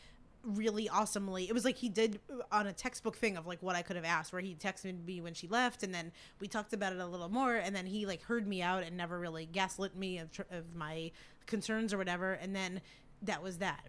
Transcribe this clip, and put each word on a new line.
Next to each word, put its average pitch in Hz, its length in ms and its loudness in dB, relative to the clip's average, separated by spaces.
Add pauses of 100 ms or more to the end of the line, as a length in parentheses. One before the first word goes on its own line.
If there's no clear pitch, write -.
(440)
really 214 440 2
awesomely, 190 640 2
it 226 40 2
was 233 120 4
like 262 100 6
he 247 140 0
did 214 280 4 (320)
on 208 160 6
a 196 60 0
textbook - 460 -2
thing 208 180 2
of, 165 100 -4
like, 175 160 -4
what 180 140 2
I 175 60 2
could 175 160 -4
have 165 80 -2
asked, 165 260 2
where 180 100 -2
he 185 140 -4
texted 185 500 -4
me 180 160 -4
when 170 120 -6
she 165 160 -8
left, 240 340 2
and 190 100 -2
then 170 200 -6 (260)
we 202 80 -6
talked 208 260 -2
about 196 200 2
it 185 60 -2
a 180 60 -2
little 175 240 -4
more, 247 260 4
and 202 200 0
then 185 100 0
he, 202 220 0
like, 180 160 -2
heard 233 240 2
me 190 160 0
out 180 200 4
and 170 120 -4
never 175 240 -2
really 160 260 -4
gaslit 190 520 0
me 185 200 -2
of 160 140 -8
tr-, - 180 -6
of 170 240 -8
my 165 380 -4 (340)
concerns 220 480 0
or 202 40 2
whatever, 185 360 0
and 185 220 -2
then 190 240 -2 (420)
that 180 220 0
was 185 140 -4
that. 175 320 0